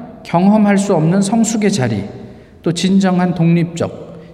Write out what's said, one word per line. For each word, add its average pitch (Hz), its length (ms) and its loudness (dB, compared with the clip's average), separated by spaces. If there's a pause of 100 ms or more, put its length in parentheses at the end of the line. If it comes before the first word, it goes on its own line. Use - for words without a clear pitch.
(240)
경험할 202 540 2
수 196 160 0
없는 165 260 2
성숙의 208 500 0
자리, 113 340 -2 (580)
또 170 100 -2
진정한 180 600 2
독립적 170 840 -2 (180)